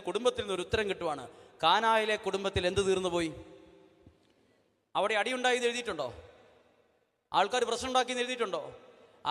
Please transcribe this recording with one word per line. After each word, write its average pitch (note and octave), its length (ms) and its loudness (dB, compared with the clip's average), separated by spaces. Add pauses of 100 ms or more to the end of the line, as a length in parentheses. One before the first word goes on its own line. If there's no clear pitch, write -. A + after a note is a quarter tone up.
കുടുംബത്തിൽ A#3 360 0
നിന്നൊരു F#3 240 -4
ഉത്തരം G#3+ 220 -2
കിട്ടുവാണ്, D#3 360 -4 (380)
കാനായിലെ G#3+ 520 4 (100)
കുടുംബത്തിൽ F#3+ 440 -2
എന്ത് G3 180 2
തീർന്നു F#3 280 2
പോയി? E3 160 0 (1600)
അവിടെ G3+ 260 2
അടിയുണ്ടായി B3 380 2
എന്ന് A#3+ 100 0
എഴുതിയിട്ടുണ്ടോ? G#3+ 380 -4 (1200)
ആൾക്കാർ G#3 380 2
പ്രശ്നം A#3 220 -4
ഉണ്ടാക്കി B3+ 220 4
എന്ന് B3 100 -2
എഴുതിയിട്ടുണ്ടോ? A3+ 380 -2 (680)